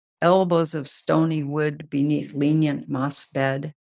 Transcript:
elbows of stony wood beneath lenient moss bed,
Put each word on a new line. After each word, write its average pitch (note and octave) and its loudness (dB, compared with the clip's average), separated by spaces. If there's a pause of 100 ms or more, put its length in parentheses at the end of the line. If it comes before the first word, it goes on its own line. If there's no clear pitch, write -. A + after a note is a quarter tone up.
(220)
elbows E3+ 4
of C#3+ -6
stony D#3+ 0
wood D3+ -4
beneath D3 -2
lenient D3 0
moss C#3 -4
bed, C3+ -4 (240)